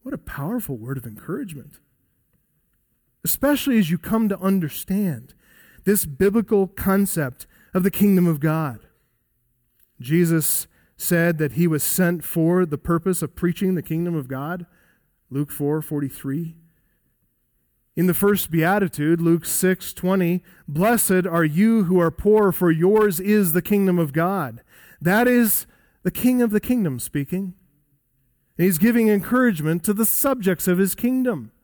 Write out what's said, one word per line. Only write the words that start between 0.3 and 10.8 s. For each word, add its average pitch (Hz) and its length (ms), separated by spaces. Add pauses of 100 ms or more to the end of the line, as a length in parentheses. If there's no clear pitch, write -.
word 123 200
of 123 80
encouragement, 156 720 (1500)
especially 277 520
as 185 120
you 175 80
come 220 320
to 190 100
understand 185 960 (500)
this 196 220
biblical 196 640
concept 190 760 (280)
of 185 100
the 190 80
kingdom 190 340
of 160 140
God. 156 480 (1120)
Jesus 160 680 (300)